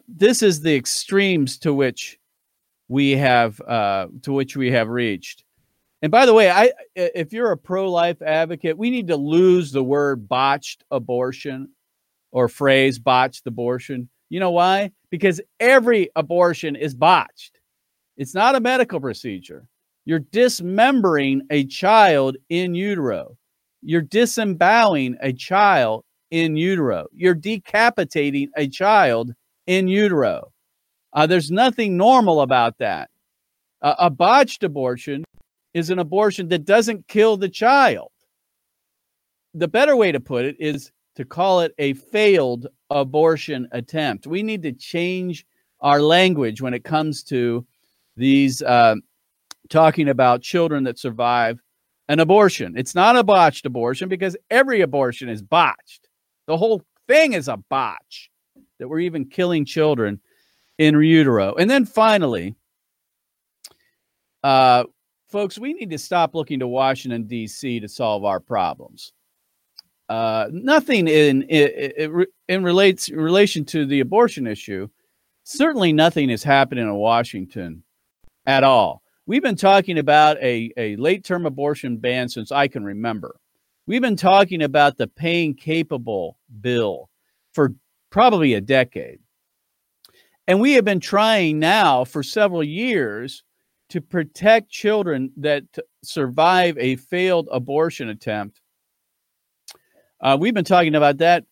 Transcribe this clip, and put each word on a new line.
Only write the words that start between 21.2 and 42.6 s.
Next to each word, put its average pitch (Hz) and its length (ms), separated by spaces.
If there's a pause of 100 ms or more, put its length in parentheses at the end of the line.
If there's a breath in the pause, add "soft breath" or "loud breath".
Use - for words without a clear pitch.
a 147 140
child 156 720 (140)
in 175 260
utero. 143 640 (440)
You're 165 200
disemboweling 190 1200
a 135 100
child 139 720 (280)
in 165 260
utero. 147 560
You're 175 200
decapitating 165 1200
a 147 100
child 135 640 (320)
in 185 220
utero. 175 640 (640)
Uh, 151 120
there's 160 260
nothing 220 440
normal 196 460
about 117 380
that. 92 300 (720)
Uh, 147 160
a 175 120
botched 202 540
abortion 139 600 (500)
is 170 160
an 185 100
abortion 185 500
that 170 160
doesn't 214 420
kill 214 300
the 190 100
child. 220 640 (1400)
The 165 160
better 269 260
way 208 160
to 135 80
put 123 240
it 143 160
is 151 320 (240)
to 135 80
call 180 380
it 165 160
a 139 160
failed 139 720 (220)